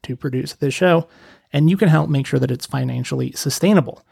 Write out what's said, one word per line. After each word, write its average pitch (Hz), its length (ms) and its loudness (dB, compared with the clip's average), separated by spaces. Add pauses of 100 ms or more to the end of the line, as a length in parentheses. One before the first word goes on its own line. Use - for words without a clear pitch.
to 127 140 -10
produce 131 380 -6
this 139 200 -4
show, 170 340 2 (440)
and 147 160 4
you 190 80 4
can 190 120 4
help 156 200 4
make 139 180 -2
sure 135 140 -2
that 131 100 -2
it's 127 160 -8
financially 127 680 -6
sustainable. 165 800 0